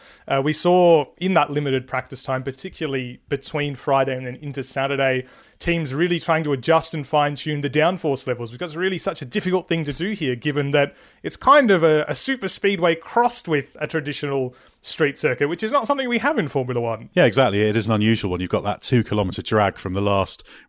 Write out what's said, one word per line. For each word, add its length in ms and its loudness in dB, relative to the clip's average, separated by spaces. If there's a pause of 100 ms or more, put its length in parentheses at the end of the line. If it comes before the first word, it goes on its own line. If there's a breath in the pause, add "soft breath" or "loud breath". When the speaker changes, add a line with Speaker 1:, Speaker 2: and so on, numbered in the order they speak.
(260 loud breath)
Speaker 1:
Uh, 160 0
we 120 0
saw 520 6 (120)
in 160 0
that 180 2
limited 340 -2
practice 380 -8
time, 180 -4
particularly 840 -8
between 480 -4
Friday 400 0
and 100 -8
then 120 -10
into 260 -8
Saturday, 640 -2 (320 loud breath)
teams 340 -4
really 260 0
trying 240 0
to 100 -2
adjust 400 2
and 120 -6
fine-tune 560 -2
the 80 -2
downforce 580 0
levels, 240 -6
because 200 -10
it's 60 -12
really 200 -2
such 240 -6
a 40 -8
difficult 420 -2
thing 160 0
to 100 -6
do 180 -4
here, 240 -2
given 360 -2
that 240 2 (260 soft breath)
it's 160 -8
kind 340 6
of 120 4
a, 240 4
a 80 -2
super 320 -4
speedway 480 0
crossed 520 0
with 320 -2
a 80 -4
traditional 680 -4 (260 soft breath)
street 360 0
circuit, 300 0
which 160 -6
is 80 -2
not 160 0
something 220 0
we 80 0
have 200 -2
in 120 -2
Formula 320 -2
One. 320 -6
Speaker 2:
Yeah, 100 4
exactly. 380 4
It 160 2
is 100 0
an 60 2
unusual 380 2
one. 100 -4
You've 80 -6
got 140 0
that 180 -4
two-kilometre 600 0
drag 360 2
from 160 -8
the 80 -2
last 440 0 (240 loud breath)